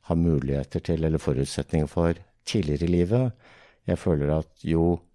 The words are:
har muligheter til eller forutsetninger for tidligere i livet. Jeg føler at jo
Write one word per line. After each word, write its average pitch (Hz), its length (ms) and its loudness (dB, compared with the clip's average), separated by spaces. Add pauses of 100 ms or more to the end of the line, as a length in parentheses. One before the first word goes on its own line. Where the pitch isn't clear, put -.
har 85 160 0
muligheter 69 640 0
til 80 240 -2
eller 78 140 0
forutsetninger 73 640 -2
for 85 320 0 (280)
tidligere 78 400 -2
i 87 40 0
livet. 107 400 2 (560)
Jeg 90 120 0
føler 76 380 0
at - 300 -8
jo 82 300 2 (160)